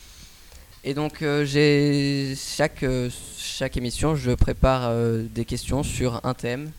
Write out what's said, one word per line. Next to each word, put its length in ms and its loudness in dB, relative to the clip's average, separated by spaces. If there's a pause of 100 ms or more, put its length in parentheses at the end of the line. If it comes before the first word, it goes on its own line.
(840)
Et 100 -4
donc, 280 -4
euh, 240 2
j'ai 880 4
chaque, 480 -2
euh, 260 0 (280)
chaque 400 -6
émission, 380 0
je 160 0
prépare, 540 4
euh, 380 0 (100)
des 120 -2
questions 360 -4
sur 440 -2
un 80 -2
thème 460 -6